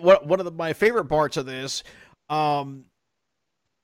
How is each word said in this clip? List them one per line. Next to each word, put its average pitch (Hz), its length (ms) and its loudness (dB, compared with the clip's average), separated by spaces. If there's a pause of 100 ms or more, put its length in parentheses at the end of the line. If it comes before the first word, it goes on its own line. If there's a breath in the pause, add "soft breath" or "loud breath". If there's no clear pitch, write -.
what, 185 260 6
one 185 120 2
of 180 60 -6
the, 170 60 -8
my 165 220 -6
favorite 220 320 2
parts 151 320 0
of 135 80 -4
this, 131 380 -10 (460 soft breath)
um, 143 560 -4 (1000)